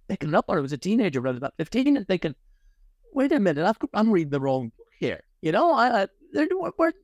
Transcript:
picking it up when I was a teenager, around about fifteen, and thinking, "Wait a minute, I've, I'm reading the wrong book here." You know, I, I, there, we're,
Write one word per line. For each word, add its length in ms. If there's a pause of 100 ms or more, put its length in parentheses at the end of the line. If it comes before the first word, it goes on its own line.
picking 220
it 60
up 120
when 100
I 40
was 100
a 60
teenager, 420
around 180
about 200
fifteen, 400
and 100
thinking, 280 (760)
"Wait 220
a 60
minute, 260
I've, 120 (160)
I'm 180
reading 180
the 100
wrong 380
book 100 (100)
here." 240 (200)
You 100
know, 220
I, 300
I, 40 (240)
there, 160 (300)
we're, 160 (100)